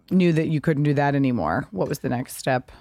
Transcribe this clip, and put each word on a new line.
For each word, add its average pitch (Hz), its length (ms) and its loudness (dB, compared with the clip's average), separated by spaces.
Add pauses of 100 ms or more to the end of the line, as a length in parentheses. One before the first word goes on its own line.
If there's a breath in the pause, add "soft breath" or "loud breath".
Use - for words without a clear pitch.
(120)
knew 180 200 4
that 156 160 0
you 156 120 0
couldn't 147 240 0
do 147 100 2
that 143 200 2
anymore, 120 560 0
what 180 180 -4
was 147 120 -6
the 135 80 -6
next 123 280 -6
step? 131 340 -4 (100)